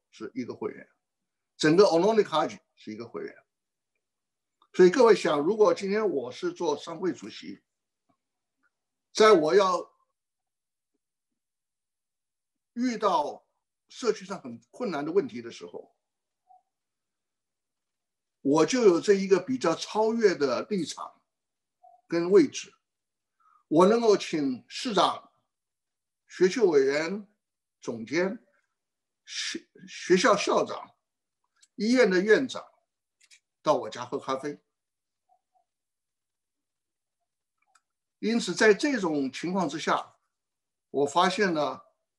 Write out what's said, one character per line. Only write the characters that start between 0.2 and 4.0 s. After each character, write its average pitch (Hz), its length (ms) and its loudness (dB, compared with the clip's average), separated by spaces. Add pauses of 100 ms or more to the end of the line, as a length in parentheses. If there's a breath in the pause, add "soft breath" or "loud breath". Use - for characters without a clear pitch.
一 123 100 -8
个 113 100 -12
会 110 160 -10
员， - 180 -20 (680)
整 160 200 2
个 202 80 8
Ohlone 190 380 4
College 156 380 -4 (160)
是 - 160 -16
一 107 40 -12
个 117 100 -14
会 - 180 -12
员。 - 120 -14 (1400)